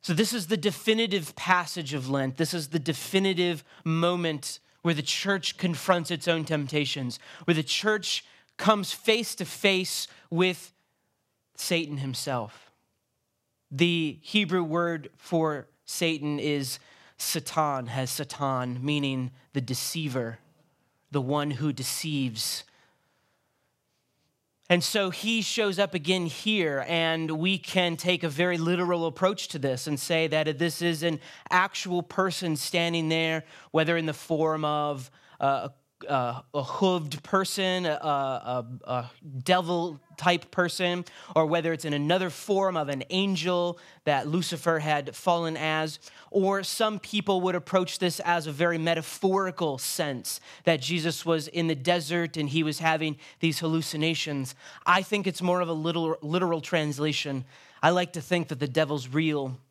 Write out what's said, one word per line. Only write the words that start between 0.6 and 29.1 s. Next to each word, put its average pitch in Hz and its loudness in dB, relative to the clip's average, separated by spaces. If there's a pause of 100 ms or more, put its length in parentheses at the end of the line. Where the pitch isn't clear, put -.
passage 170 0
of 131 -4
Lent. 135 0
This 160 2
is 156 -4
the 160 0
definitive 175 0 (220)
moment 165 0 (200)
where 170 2
the 147 -4
church - -2
confronts 175 -2
its 170 -4
own 165 0
temptations, 143 -2 (260)
where 170 4
the 156 0
church - -2 (320)
comes 202 4
face - 2
to 190 -6
face - 0 (240)
with 180 0 (840)
Satan 160 -2
himself. 127 -6 (1000)
The 165 0
Hebrew 185 2
word 165 -2
for 156 -2 (160)
Satan 147 -2
is 143 -2 (400)
Satan, 147 -2
has 127 -2
Satan, 131 -2
meaning 135 0 (220)
the 139 -2
deceiver, 127 -4 (720)
the 143 0
one 143 0
who 147 0
deceives. 131 -4 (2000)
And 175 6
so 202 0
he 226 -2
shows 196 0
up 196 0
again 175 0
here, 160 -2
and 165 0
we 175 0
can 175 0
take 175 0
a 165 0
very 175 0
literal 175 0
approach 185 0